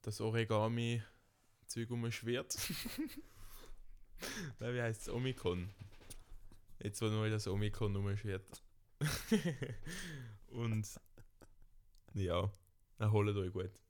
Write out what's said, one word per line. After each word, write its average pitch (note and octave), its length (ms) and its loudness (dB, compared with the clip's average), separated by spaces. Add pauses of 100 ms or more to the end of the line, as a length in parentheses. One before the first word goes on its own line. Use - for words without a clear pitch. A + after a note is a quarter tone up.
das G#2+ 200 -4
Origami-Zeug A2+ 1700 2
rumschwirrt. A#2 680 0
<laughs> - 120 -2 (1900)
Nein, A#2+ 160 0
wie B2 60 2
heisst's? A2+ 280 0
Omikron. F#2+ 600 0 (1080)
Jetzt, - 220 -4
wo A2+ 60 2
neu G#2+ 220 4
das G#2+ 180 0
Omikron G2+ 480 2
rumschwirrt. G2 680 -2 (360)
<laughs> - 40 2 (1400)
Und A2 400 0 (1300)
ja, F#2 360 4 (500)
erholt G#2 360 6
euch F#2 160 0
gut. G2+ 200 -2 (180)